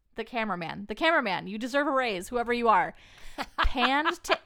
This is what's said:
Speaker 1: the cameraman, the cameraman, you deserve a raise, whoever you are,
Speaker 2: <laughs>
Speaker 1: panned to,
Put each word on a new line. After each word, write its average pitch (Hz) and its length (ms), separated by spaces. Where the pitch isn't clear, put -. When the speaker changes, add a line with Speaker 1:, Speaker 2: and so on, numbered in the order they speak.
Speaker 1:
the 226 80
cameraman, 196 640
the 214 80
cameraman, 254 500
you 202 140
deserve 262 260
a 302 60
raise, 233 380
whoever 240 240
you 240 160
are, 170 260
Speaker 2:
<laughs> - 320
Speaker 1:
panned 285 640
to, - 220